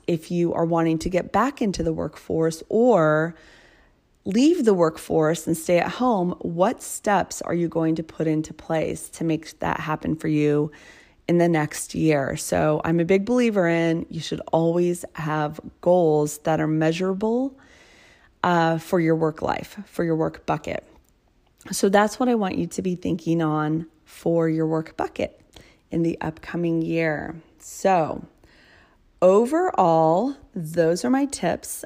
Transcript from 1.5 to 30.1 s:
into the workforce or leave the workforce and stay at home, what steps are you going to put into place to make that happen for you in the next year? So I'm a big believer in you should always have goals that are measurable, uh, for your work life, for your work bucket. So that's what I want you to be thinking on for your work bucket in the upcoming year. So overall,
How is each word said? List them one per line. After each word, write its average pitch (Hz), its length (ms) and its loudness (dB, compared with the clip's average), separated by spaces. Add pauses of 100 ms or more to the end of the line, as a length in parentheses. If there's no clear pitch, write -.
into 185 180 -2
the 165 100 -2
workforce 160 800 -4
or 170 640 4 (920)
leave 269 400 2
the 208 100 6
workforce 160 720 0
and 165 100 0
stay 175 220 0
at 175 100 -2
home, 196 520 0
what 175 420 -2
steps - 580 -2
are - 140 -4
you 170 120 0
going 160 280 0
to 160 80 -4
put 160 240 -6
into 156 260 -2
place - 560 -6
to - 140 -10
make 160 360 -4
that 165 200 -4
happen 156 360 -4
for 156 120 -6
you 147 440 0 (560)
in 175 120 2
the 170 100 4
next 156 460 -2
year? 156 420 0
So 151 460 0
I'm 170 160 0
a 165 60 0
big 196 200 2
believer 226 420 2
in 165 420 0
you 165 100 -10
should 151 220 -8 (120)
always 175 500 2 (100)
have 151 460 -4 (220)
goals 156 580 4
that 156 200 0
are 156 80 0
measurable, 190 920 0 (840)
uh, 165 340 4
for 175 220 0
your 160 160 4
work 156 260 0
life, - 440 -6
for - 180 -6
your 160 120 0
work 160 300 -4
bucket. - 400 -6 (840)
So 196 180 0
that's 208 300 2
what 254 100 2
I 240 60 2
want 196 220 -2
you 170 100 -2
to - 140 -8
be 185 140 -2
thinking 170 460 -2
on 156 460 0 (180)
for 165 440 0
your 160 160 0
work 160 320 -4
bucket - 420 -6 (520)
in 165 120 0
the 165 180 -2
upcoming 165 600 -4
year. 165 540 -4 (240)
So - 640 -2 (960)
overall, 196 1120 4 (200)